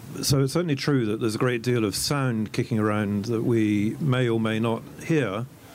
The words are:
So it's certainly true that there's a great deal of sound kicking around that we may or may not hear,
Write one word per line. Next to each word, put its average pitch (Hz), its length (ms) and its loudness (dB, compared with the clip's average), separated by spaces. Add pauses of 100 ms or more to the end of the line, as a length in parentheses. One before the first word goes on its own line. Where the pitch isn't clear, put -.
(200)
So 139 220 2
it's 135 100 0
certainly 160 240 0
true 135 300 2
that 110 140 -2
there's 110 160 0
a - 20 -4
great 123 240 0
deal 123 220 2
of 98 100 0
sound 127 580 0
kicking 117 260 -2
around 104 480 0
that 117 180 -2
we 110 560 2
may 127 280 2
or 113 100 2
may 110 200 0
not 113 240 0 (220)
hear, 120 420 0 (280)